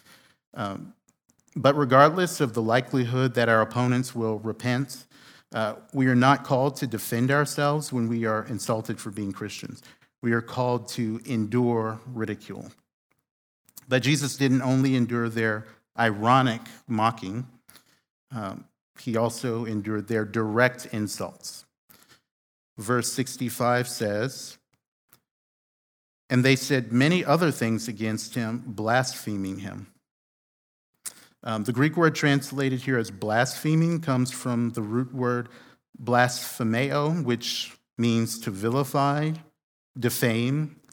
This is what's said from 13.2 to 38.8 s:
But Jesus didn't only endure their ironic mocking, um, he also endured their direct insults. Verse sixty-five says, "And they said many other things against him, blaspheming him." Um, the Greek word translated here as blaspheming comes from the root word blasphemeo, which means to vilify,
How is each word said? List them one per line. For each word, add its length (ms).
But 140
Jesus 340
didn't 260
only 320
endure 340
their 380
ironic 640
mocking, 600
um, 340
he 180
also 480
endured 440
their 160
direct 640
insults. 800
Verse 340
sixty-five 760
says, 720
"And 140
they 120
said 360
many 320
other 260
things 380
against 460
him, 320
blaspheming 920
him." 300
Um, 200
the 80
Greek 240
word 180
translated 680
here 140
as 140
blaspheming 920
comes 300
from 400
the 120
root 300
word 360
blasphemeo, 1200
which 520
means 400
to 120
vilify, 800